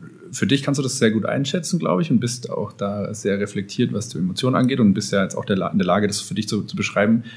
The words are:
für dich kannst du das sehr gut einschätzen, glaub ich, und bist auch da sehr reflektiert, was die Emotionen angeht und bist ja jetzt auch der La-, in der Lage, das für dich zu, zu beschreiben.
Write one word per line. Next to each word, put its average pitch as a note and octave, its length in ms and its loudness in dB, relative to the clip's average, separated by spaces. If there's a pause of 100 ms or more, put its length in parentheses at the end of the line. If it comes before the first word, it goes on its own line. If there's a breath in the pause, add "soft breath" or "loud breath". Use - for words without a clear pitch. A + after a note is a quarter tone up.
(320)
für - 140 -2
dich C#3 160 2
kannst C#3+ 160 0
du C#3+ 40 0
das B2+ 160 -4
sehr A2+ 120 4
gut G#2+ 160 0
einschätzen, C#3 520 -2
glaub F3+ 220 2
ich, D#3+ 100 0
und A#2 100 6
bist - 300 -4
auch G#2 220 -4
da G2+ 420 -4
sehr G2 240 -2
reflektiert, G2+ 540 -2
was G#2 160 -4
die - 100 -8
Emotionen B2+ 380 0
angeht B2+ 240 2
und G2+ 140 8
bist - 180 -4
ja G2+ 100 4
jetzt - 140 -4
auch G2+ 80 -4
der G2+ 120 0
La-, F2 140 0
in - 80 2
der F#2 80 2
Lage, G2 200 4
das - 140 -2
für - 140 -8
dich G#2+ 140 -2
zu, G#2 140 -2
zu - 140 -10
beschreiben. G#2+ 480 2 (120 loud breath)